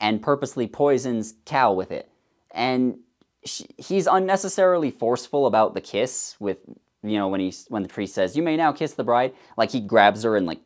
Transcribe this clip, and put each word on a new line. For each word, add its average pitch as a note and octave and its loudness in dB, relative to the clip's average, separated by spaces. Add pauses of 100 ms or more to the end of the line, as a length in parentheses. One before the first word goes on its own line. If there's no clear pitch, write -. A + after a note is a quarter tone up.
and G#2+ 0
purposely C#3 -2
poisons B2 0 (100)
Cal B2+ 2
with F#2 -4
it. - -10 (400)
And B2+ 0 (460)
she, - -12 (100)
he's F#3+ -2
unnecessarily F#3 2
forceful B2 -2
about A2 4
the F#2+ -4
kiss - -4
with, G2 -4 (460)
you G#2+ -2
know, G2 0
when F#2+ -2
he, F#2 -2 (140)
when A2 -4
the F2 -8
priest G2 -8
says, F#2+ 0
"You D3 0
may D#3+ 0
now D#3+ 2
kiss D3 -6
the C3 -6
bride." B2 0 (220)
Like, A2 0
he C3 -4
grabs G#2 4
her A2+ 2
and, F#2+ 2
like, D#2 -8